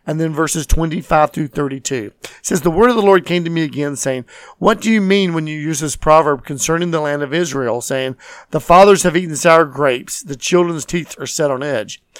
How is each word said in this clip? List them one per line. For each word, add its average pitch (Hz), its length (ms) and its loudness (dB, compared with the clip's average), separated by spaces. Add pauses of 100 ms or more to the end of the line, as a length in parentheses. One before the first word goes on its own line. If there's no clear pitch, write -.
and 156 140 -2
then 160 120 -2
verses 151 320 -2
twenty-five 156 680 -2
through 147 180 -6
thirty-two. 135 640 -8 (100)
It - 60 -16 (120)
says, 185 200 -2
"The 170 100 0
word 208 180 4
of 240 60 2
the 226 60 0
Lord 196 240 4
came 175 180 -2
to 165 60 -6
me 165 140 -2
again, 143 340 -4
saying, 127 260 -4 (340)
'What 220 220 2
do 220 100 -4
you 220 120 4
mean 190 320 2
when 156 140 -4
you 151 120 -8
use 151 220 -6
this 151 160 -6
proverb 151 480 2
concerning 165 460 -4
the 160 100 0
land 147 200 -4
of 139 120 -6
Israel, 135 480 -2
saying, 131 340 -6 (360)
"The - 100 -2
fathers 190 420 8
have 170 140 2
eaten 170 180 -4
sour 165 300 4
grapes, 135 580 -4
the 170 140 -12
children's 170 480 0
teeth - 340 -8
are 135 80 -10
set 147 240 -2
on 127 100 -4
edge"? 135 400 -6 (180)